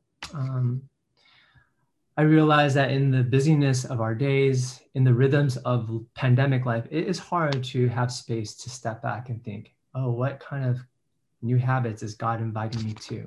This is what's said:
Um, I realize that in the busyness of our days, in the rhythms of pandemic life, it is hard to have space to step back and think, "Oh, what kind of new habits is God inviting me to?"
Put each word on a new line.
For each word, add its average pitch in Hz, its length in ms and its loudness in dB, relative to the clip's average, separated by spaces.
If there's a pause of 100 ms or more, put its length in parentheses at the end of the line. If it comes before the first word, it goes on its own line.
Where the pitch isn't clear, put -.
(340)
Um, 131 480 -2 (1400)
I 151 40 4
realize 151 520 6
that 135 160 2
in 135 200 2
the 131 120 4
busyness 135 640 2
of 117 160 -4
our 113 120 -2
days, 135 680 0 (120)
in 135 100 2
the 127 100 6
rhythms 135 440 4
of 113 540 -4
pandemic 127 540 2
life, 120 240 -2
it 156 160 -2
is 180 120 -2
hard 143 460 -2
to 123 240 0
have 120 240 -2
space 113 440 -8
to - 120 -14
step 110 320 -10
back 113 300 -6
and 110 120 -8
think, - 320 -14 (200)
"Oh, 131 160 -2
what 123 280 -2
kind 139 280 -8
of 123 140 -2 (600)
new 120 160 0
habits 127 460 0
is 107 120 -10
God 113 280 -4
inviting 110 420 -6
me 110 80 -6
to?" 110 240 -12 (100)